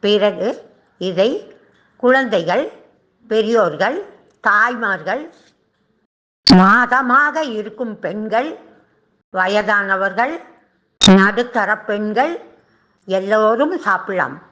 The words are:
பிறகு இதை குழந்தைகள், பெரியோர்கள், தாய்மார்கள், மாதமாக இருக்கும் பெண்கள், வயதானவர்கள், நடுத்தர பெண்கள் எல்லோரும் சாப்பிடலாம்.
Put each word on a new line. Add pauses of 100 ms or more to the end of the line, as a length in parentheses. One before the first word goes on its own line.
பிறகு (500)
இதை (680)
குழந்தைகள், (640)
பெரியோர்கள், (460)
தாய்மார்கள், (1200)
மாதமாக (160)
இருக்கும்
பெண்கள், (840)
வயதானவர்கள், (680)
நடுத்தர
பெண்கள் (760)
எல்லோரும்
சாப்பிடலாம். (160)